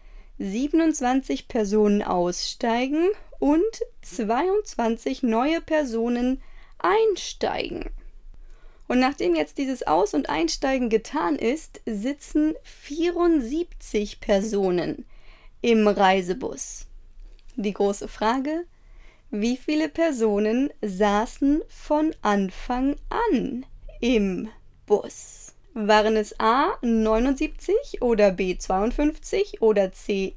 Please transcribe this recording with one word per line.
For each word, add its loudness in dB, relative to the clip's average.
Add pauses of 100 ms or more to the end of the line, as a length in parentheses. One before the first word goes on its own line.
(380)
siebenundzwanzig 0
Personen 2
aussteigen 0 (300)
und 4 (400)
zweiundzwanzig -2
neue 2
Personen 0 (380)
einsteigen. 0 (1000)
Und 2
nachdem 2
jetzt -4
dieses -4
Aus- 2
und -2
Einsteigen 0
getan 0
ist, -4
sitzen -2 (100)
vierundsiebzig -2
Personen 0 (560)
im 4
Reisebus. 0 (680)
Die -2
große -2
Frage: -2 (680)
Wie 0
viele 0
Personen 0 (100)
saßen 2
von -2
Anfang 0 (140)
an 0 (360)
im 2 (380)
Bus? -2 (180)
Waren 4
es -2
A 4
neunundsiebzig 0
oder 4
B -2
zweiundfünfzig -2
oder 4
C -4